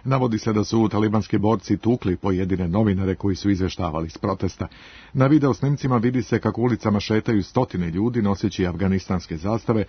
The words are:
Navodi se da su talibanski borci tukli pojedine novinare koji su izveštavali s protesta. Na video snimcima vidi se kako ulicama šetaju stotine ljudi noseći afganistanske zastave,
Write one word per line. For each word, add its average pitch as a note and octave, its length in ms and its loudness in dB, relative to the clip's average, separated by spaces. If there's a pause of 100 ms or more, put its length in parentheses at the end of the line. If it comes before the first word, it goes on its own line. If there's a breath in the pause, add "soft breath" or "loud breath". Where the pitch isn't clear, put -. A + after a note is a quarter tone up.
Navodi B2+ 340 0
se A2+ 140 -2
da G#2 120 2
su A2+ 240 2
talibanski G#2+ 500 0
borci G#2 380 0
tukli A2 400 0
pojedine F#2 520 -2
novinare F#2+ 460 2
koji G2 220 -2
su G2+ 140 0
izveštavali E2+ 600 -2
s - 80 -18
protesta. F#2+ 500 -4 (440 loud breath)
Na C3+ 140 4
video C#3+ 280 4
snimcima C3+ 420 0
vidi A#2+ 260 0
se A2+ 160 0
kako - 220 -2
ulicama A2 400 0
šetaju A2 420 0
stotine F2+ 480 -2
ljudi A2+ 320 -2
noseći G2 440 0
afganistanske F2+ 680 -2
zastave, G#2+ 520 -2